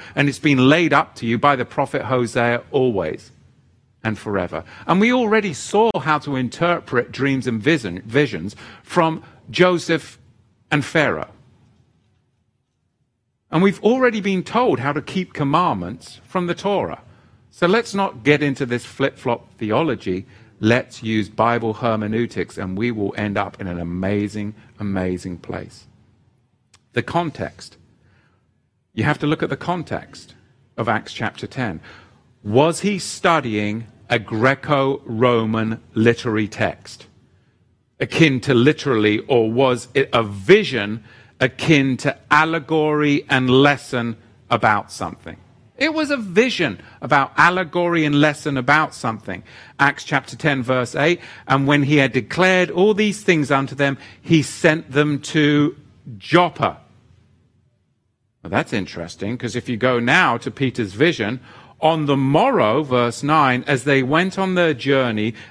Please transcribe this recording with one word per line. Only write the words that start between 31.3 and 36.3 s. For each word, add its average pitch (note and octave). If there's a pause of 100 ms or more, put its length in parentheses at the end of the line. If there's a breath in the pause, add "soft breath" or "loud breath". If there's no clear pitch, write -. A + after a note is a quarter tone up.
ten. G#2+ (640 loud breath)
Was C3
he G3
studying A2+ (240)
a A#2+
Greco-Roman A#2 (140)
literary A2+